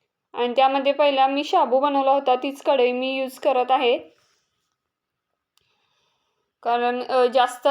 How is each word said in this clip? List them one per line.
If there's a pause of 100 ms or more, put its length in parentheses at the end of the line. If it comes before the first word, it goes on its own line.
(320)
आणि
त्यामध्ये
पहिला
मी
शाबू
बनवला
होता,
तीच
कढई
मी
यूज
करत
आहे. (2500)
कारण,
अ,
जास्त